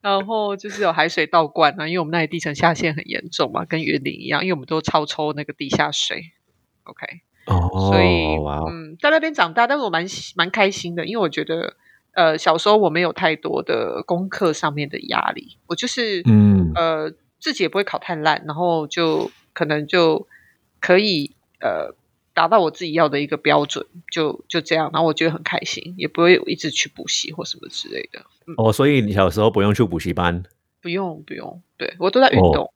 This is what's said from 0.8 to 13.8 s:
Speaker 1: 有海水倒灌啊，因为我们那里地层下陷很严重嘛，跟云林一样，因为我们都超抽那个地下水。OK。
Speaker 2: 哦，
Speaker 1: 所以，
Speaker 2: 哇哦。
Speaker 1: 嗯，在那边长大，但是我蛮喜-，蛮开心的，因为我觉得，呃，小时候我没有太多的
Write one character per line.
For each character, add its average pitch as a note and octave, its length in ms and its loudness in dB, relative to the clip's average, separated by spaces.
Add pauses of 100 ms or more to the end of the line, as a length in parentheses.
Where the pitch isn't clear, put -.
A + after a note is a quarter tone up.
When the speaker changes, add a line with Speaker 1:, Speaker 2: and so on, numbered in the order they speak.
Speaker 1:
有 F3 100 2
海 D#3+ 160 2
水 E3 180 -2
倒 D#3+ 220 2
灌 D3+ 320 2
啊， D#3 80 -6
因 E3+ 60 -4
为 F#3 60 -2
我 E3 40 -2
们 D#3 80 -6
那 E3+ 80 0
里 D#3 60 0
地 E3 120 -6
层 D3+ 160 -6
下 E3 200 2
陷 D#3+ 200 -2
很 - 140 -10
严 - 220 -8
重 - 200 -2
嘛， - 140 -6
跟 D#3+ 180 -4
云 D3 220 -2
林 - 160 -8
一 - 60 -12
样， D3 160 -2
因 F#3 60 -4
为 F3+ 40 0
我 D#3+ 60 -4
们 C3 80 -14
都 D#3+ 160 -4
超 D3+ 240 0
抽 D3+ 260 -4
那 D3 100 -8
个 D3 120 -12
地 C#3+ 160 -10
下 D3+ 200 0
水。 - 420 -6 (500)
OK。 - 400 -18 (240)
Speaker 2:
哦， F2+ 240 2 (200)
Speaker 1:
所 F#2+ 120 6
以， E2 380 2
Speaker 2:
哇 D2 180 -4
哦。 D#2+ 100 -4
Speaker 1:
嗯， D#3+ 320 -12
在 D4 80 4
那 D#4+ 100 4
边 D#4+ 140 -2
长 E3+ 220 0
大， A#3 120 4
但 C#4 120 0
是 C4+ 60 -4
我 G#3+ 40 -2
蛮 E3+ 180 -2
喜-， - 300 -14
蛮 F3+ 140 0
开 G3+ 200 2
心 F3 240 -8
的， E3 120 -4
因 G#3+ 100 -6
为 A3+ 60 0
我 E3 80 0
觉 D3+ 140 -4
得， - 320 -6 (360)
呃， D#3+ 240 2
小 D#3+ 220 2
时 G#3 100 0
候 G#3 80 6
我 G3 140 4
没 D#3+ 100 0
有 F3 100 0
太 D#3+ 240 0
多 E3 280 -4
的 A2 440 -4